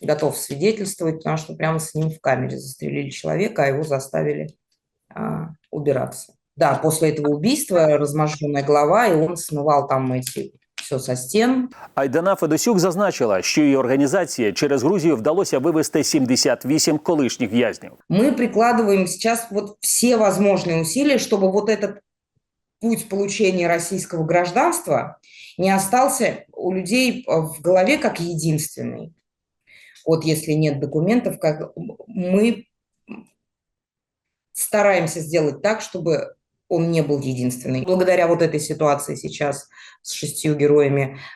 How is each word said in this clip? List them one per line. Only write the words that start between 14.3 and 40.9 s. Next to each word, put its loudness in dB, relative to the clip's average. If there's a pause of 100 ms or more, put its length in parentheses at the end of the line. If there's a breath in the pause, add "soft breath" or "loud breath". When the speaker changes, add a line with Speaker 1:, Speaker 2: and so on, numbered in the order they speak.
Speaker 2:
через 0
Грузію 2
вдалося 0
вивезти 0
сімдесят 0
вісім 2
колишніх 0
в'язнів. -2 (160)
Speaker 1:
Ми 4
прикладуємо 2
зараз -2
вот -6
всі 2
можливі 2
зусилля, 2
щоб 0
вот 2
этот -2 (840)
путь -2
получения 0
российского -2
гражданства 0 (420 loud breath)
не 2
остался 0
у -4
людей, 0
а, 2
в -4
голові 4
як 0
єдиний. -4 (960 soft breath)
От, 2
якщо 0
нет 0
документів, 0
як -2 (360)
ми 0 (1900)
стараемся 0
сделать 0
так, 0
чтобы -4 (340)
он 0
не 2
был 0
единственный. -4
Благодаря 2
вот 2
этой 0
ситуации -2
сейчас -6 (340 loud breath)
с -12
шестью -4
героями 4 (180 loud breath)